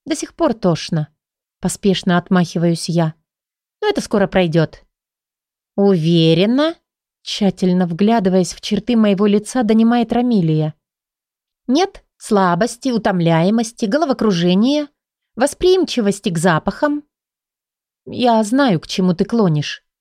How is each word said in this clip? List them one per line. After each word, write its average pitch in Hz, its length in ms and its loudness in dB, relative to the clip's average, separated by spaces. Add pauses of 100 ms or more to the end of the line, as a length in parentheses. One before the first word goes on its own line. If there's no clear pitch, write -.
До 302 100 -4
сих - 200 -10
пор 302 180 0
тошно». 165 560 -2 (500)
Поспешно 180 580 -2
отмахиваюсь 175 720 -2
я. 165 260 -2 (680)
«Но 415 80 -2
это 415 120 -2
скоро 196 260 0
пройдёт». 165 560 0 (920)
«Уверена?» 190 1000 2 (460)
Тщательно 180 680 -2
вглядываясь 185 640 0
в - 60 -20
черты 208 380 -4
моего 208 280 2
лица, 208 380 0
донимает 226 480 2
Рамилия. 170 640 0 (920)
«Нет 359 360 0 (140)
слабости, 190 720 -2
утомляемости, 196 960 0
головокружения, 233 1040 0 (460)
восприимчивости 254 920 0
к 165 80 -2
запахам?» 190 640 -2 (1000)
«Я 226 380 0
знаю, 226 380 0
к - 60 -18
чему 180 260 0
ты 185 100 -2
клонишь», 180 640 -2 (160)